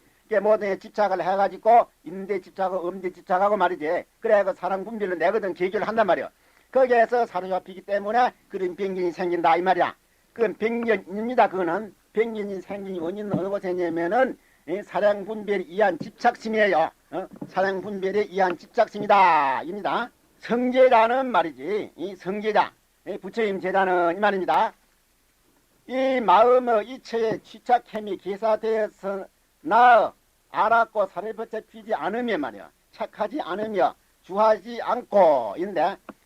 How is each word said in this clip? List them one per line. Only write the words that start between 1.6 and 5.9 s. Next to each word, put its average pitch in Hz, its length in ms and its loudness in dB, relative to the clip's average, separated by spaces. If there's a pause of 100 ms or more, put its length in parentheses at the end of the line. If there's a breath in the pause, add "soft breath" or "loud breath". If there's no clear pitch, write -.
있는 190 240 -12
데 196 140 -4
집착하고 185 460 -6
없는 185 140 -8
데 180 100 -6
집착하고 190 440 0
말이지. 175 480 -2 (160)
그래야 214 240 2
그 185 100 -2
사랑분별로 190 640 -6
내거든 190 380 -2
계결을 175 340 -4
한단 220 180 0